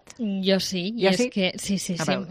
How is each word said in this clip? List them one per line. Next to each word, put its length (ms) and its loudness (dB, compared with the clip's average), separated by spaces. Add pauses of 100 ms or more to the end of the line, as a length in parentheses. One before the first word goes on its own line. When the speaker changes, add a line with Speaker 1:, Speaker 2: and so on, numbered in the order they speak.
(180)
Speaker 1:
Jo 420 2
sí, 380 -4
i 60 0
Speaker 2:
Ja 80 6
Speaker 1:
és 60 2
Speaker 2:
sí? 120 2
Speaker 1:
que, 260 0
sí, 220 -2
sí, 220 -4
Speaker 2:
A 40 0
Speaker 1:
sí, 120 0
Speaker 2:
veure. 160 -6